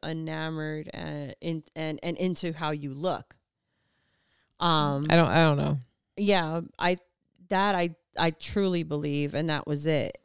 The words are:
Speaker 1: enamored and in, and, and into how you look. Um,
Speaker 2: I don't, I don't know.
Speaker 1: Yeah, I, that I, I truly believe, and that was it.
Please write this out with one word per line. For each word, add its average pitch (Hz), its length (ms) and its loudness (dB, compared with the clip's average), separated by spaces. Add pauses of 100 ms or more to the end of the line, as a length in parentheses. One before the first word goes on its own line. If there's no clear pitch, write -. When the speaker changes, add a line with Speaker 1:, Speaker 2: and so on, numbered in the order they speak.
Speaker 1:
enamored 156 880 -6
and 147 480 -8
in, 160 220 -2 (120)
and, 156 280 -4
and 175 160 -4
into 175 340 -2
how 156 200 -4
you 143 200 -6
look. 151 420 -4 (1300)
Um, 151 480 2
Speaker 2:
I 160 80 6
don't, 165 140 6
I 160 140 6
don't 147 120 6
know. 147 220 0 (400)
Speaker 1:
Yeah, 175 420 2 (180)
I, 180 200 0 (500)
that 196 260 2
I, 175 200 0 (240)
I 165 140 4
truly 185 500 0
believe, 147 520 -2
and 160 140 0
that 151 180 -2
was 147 200 -2
it. 156 380 2